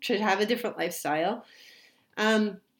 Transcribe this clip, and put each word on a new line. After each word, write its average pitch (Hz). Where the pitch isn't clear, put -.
to 226
have 202
a 214
different 226
lifestyle. 170
Um, 214